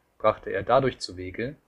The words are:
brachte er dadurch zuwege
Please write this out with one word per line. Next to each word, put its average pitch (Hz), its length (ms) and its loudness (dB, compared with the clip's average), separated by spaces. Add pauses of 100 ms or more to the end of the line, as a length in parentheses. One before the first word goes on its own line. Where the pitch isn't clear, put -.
(160)
brachte - 320 0
er 98 140 -2
dadurch 123 380 2
zuwege 95 560 -8 (120)